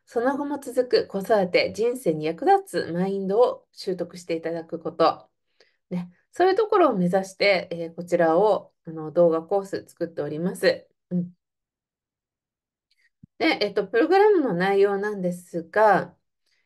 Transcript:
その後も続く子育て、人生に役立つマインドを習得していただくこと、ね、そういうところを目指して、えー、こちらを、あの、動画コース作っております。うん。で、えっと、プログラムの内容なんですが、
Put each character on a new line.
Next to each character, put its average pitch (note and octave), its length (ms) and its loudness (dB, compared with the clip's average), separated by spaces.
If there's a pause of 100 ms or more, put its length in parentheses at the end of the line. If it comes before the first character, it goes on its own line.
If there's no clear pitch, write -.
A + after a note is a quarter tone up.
そ - 140 -8
の C4 180 0
後 D4 60 -6
も C#4+ 160 -8
続 B3 460 -2
く - 20 -14
子 G3 120 -8
育 F#3+ 300 0
て、 C#3 220 0
人 A#3 260 -4
生 F#3 160 -2
に D3+ 120 -6
役 E3 180 -6
立 G4 460 0
つ - 20 -8
マ F3+ 160 -2
イ G3 120 -4
ン F#3+ 80 -6
ド G3 120 0
を - 320 0
習 - 240 -8
得 F3 220 -10
し - 80 -20
て E3 100 -6
い D#3+ 60 -6
た D#3+ 100 -8
だ E3 140 -8
く E3+ 140 -10
こ E3 120 -8
と、 - 380 0 (600)
ね、 F3 220 -8 (200)
そ F4 140 0
う F#4+ 40 4
い - 20 4
う F#4 40 0
と A4 120 2
こ G#4 120 2
ろ D#4+ 100 4
を A#3+ 40 -2
目 F3+ 120 0
指 F#3+ 180 0
し - 120 -16
て、 G3 360 0
え E3+ 140 -8
ー、 E3 100 -14
こ F3 80 -12
ち F3 140 -2
ら E3 200 2
を、 G3+ 360 0 (120)
あ E3 60 -14
の、 D#3 220 -12
動 F3 160 6
画 D#3+ 140 0
コ G3 180 -2
ー G3 40 -8
ス F#3+ 220 -10
作 - 200 -8
っ - 20 -
て E3+ 120 -8
お D3 60 -6
り D3+ 120 -8
ま F#3 180 -4
す。 - 280 0 (240)
う F3+ 60 -4
ん。 F3 160 -4 (2000)
で、 D#4+ 240 0
え G#3 80 0
っ F#3+ 40 -12
と、 G3+ 140 -2
プ A#3 100 -2
ロ C#4+ 120 4
グ F#4 100 6
ラ G#4+ 100 6
ム F#4+ 120 4
の B3 120 -2
内 G3 280 2
容 G3+ 160 2
な G#3 180 -6
ん G3 60 -8
で F3+ 100 -2
す F3 320 -10
が、 G3+ 500 2 (520)